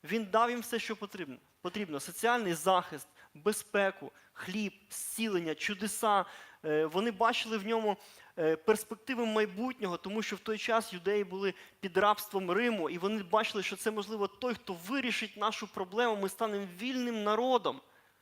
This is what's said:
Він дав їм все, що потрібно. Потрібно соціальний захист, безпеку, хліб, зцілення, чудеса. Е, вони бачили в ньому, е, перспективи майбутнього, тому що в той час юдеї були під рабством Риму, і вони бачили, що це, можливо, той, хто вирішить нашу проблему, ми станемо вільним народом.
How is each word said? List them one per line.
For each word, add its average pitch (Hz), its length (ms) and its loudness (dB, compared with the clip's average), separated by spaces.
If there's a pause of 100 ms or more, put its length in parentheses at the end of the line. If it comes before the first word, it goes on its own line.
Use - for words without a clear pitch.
Він 214 200 0
дав 226 260 4
їм 240 100 -2
все, 226 180 -4
що 214 180 -4
потрібно. 175 400 -10 (240)
Потрібно 175 400 -4
соціальний 226 540 0
захист, 175 540 2 (260)
безпеку, 190 800 0 (200)
хліб, 196 400 -4 (180)
зцілення, 180 640 -2
чудеса. 202 720 2 (400)
Е, 156 220 4
вони 190 240 2
бачили 226 480 0
в 196 80 -4
ньому, 220 300 0 (420)
е, 160 180 4
перспективи 226 680 0
майбутнього, 214 680 0
тому 208 260 -4
що 202 140 -6
в - 20 -12
той 220 200 -4
час 226 340 0
юдеї 196 320 0
були 190 300 -2 (260)
під 180 160 -2
рабством 196 540 2
Риму, 202 400 2
і 175 80 -6
вони 202 240 -2
бачили, 208 400 0
що 196 140 -4
це, 214 140 -2
можливо, 208 380 -4
той, 247 260 -2
хто - 200 -8
вирішить 220 600 -4
нашу 208 320 -2
проблему, 208 480 0
ми 196 120 0
станемо 202 400 -2 (100)
вільним 240 440 -2
народом. 214 580 2 (420)